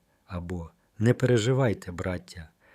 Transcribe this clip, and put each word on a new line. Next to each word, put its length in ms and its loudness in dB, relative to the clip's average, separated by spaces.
Або: 440 -8
"Не 160 4
переживайте, 800 2
браття, 580 -8